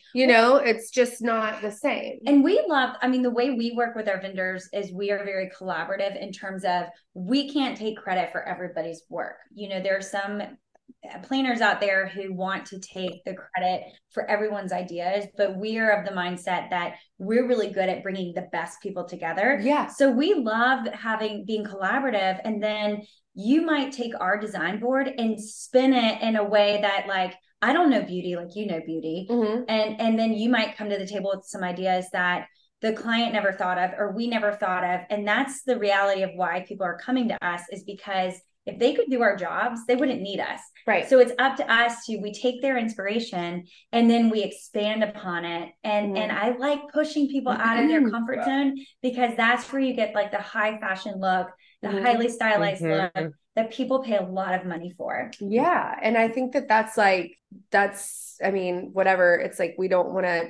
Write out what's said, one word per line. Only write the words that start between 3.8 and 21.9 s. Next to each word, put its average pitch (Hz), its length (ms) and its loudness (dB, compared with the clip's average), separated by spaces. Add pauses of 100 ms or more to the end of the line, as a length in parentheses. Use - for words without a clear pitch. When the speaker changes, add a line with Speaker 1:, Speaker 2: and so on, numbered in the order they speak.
Speaker 2:
with 214 140 -4
our 190 100 0
vendors 190 540 -6
is 196 180 -4
we 202 200 -4
are 202 120 -2
very 190 260 -4
collaborative 190 720 -6
in 196 120 -10
terms 190 320 -8
of 175 220 0 (260)
we 262 380 -2
can't 269 260 -2
take 214 200 -6
credit 180 360 -2
for - 140 -6
everybody's 170 600 -8
work. - 300 -8 (160)
You 202 160 -10
know, 190 120 -4
there 190 160 0
are 196 40 -6
some 202 400 -6 (840)
planners 262 380 0
out 202 180 4
there 190 280 2
who 190 260 -8
want 185 320 -4
to 190 140 -14
take 185 440 -10
the 185 120 -8
credit 180 480 -2 (280)
for - 180 -4
everyone's 208 440 -2
ideas, 180 520 -4 (120)
but 190 180 0
we 220 220 -4
are 220 140 2
of 180 140 2
the 196 60 -6
mindset 180 580 -4
that 175 260 -4 (220)
we're 226 300 2
really 220 240 0
good 190 160 0
at 185 160 -2
bringing 190 300 -6
the 180 180 -8
best 170 300 -6
people 185 240 -8
together. 185 580 0
Speaker 1:
Yeah. 285 240 2
Speaker 2:
So 277 240 4
we 294 220 4
love 240 540 2
having, 214 580 -4
being 214 180 -2
collaborative, 196 800 -2